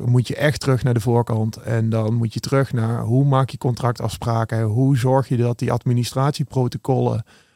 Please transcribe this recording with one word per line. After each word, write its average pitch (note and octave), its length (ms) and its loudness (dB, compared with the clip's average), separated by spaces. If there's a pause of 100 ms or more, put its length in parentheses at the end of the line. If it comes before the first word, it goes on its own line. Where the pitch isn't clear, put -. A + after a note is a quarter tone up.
moet A#2+ 240 2
je - 80 -6
echt D3 240 0
terug C3 220 0
naar B2 120 2
de A#2 60 2
voorkant A#2 560 0
en A2+ 340 -2
dan A2+ 240 0
moet A#2 200 -2
je A#2 60 -4
terug C3+ 320 0
naar A#2 300 -2
hoe B2 220 2
maak C3+ 260 2
je - 80 -12
contractafspraken, A#2 1040 -2
hoe B2+ 360 2
zorg B2+ 300 2
je C3 80 0
dat A#2+ 220 0
die A#2+ 140 -2
administratieprotocollen, B2 1500 -2 (320)